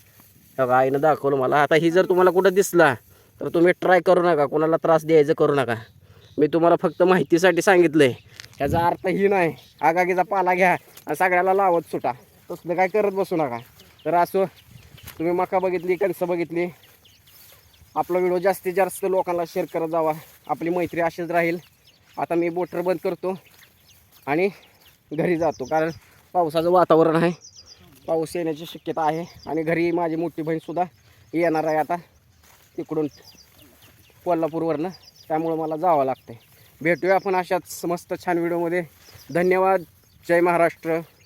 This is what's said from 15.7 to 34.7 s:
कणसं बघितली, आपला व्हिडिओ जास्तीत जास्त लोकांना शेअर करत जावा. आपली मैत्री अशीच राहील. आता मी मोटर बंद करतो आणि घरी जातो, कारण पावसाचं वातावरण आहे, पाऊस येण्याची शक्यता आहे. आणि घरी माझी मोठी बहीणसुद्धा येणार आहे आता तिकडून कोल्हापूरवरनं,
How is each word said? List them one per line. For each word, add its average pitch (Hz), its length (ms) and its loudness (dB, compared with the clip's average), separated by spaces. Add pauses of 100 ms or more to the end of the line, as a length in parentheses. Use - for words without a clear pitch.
कणसं 175 320 -2
बघितली, 170 400 -4 (1300)
आपला 175 220 -2
व्हिडिओ 180 200 0
जास्तीत 185 340 -2
जास्त 180 320 -2
लोकांना 185 440 -2
शेअर 180 260 -6
करत 165 140 -4
जावा. 160 240 -2 (340)
आपली 156 240 -6
मैत्री 170 300 -4
अशीच 165 300 -4
राहील. 170 280 -2 (600)
आता - 160 -4
मी 170 140 0
मोटर 175 320 -6
बंद 175 240 -2
करतो 185 340 -6 (880)
आणि 165 220 0 (640)
घरी 165 240 -2
जातो, 156 280 -4
कारण 160 260 -2 (420)
पावसाचं 165 380 0
वातावरण 165 460 4
आहे, 170 140 2 (760)
पाऊस 165 300 -6
येण्याची 165 300 -6
शक्यता 160 360 -10
आहे. 160 220 -4 (220)
आणि 151 160 -4
घरी 170 280 -2
माझी 170 260 -2
मोठी 165 260 -6
बहीणसुद्धा 160 420 -6 (480)
येणार 160 320 -2
आहे 156 120 -2
आता 156 200 -2 (800)
तिकडून 156 300 -6 (1160)
कोल्हापूरवरनं, 165 640 -2 (400)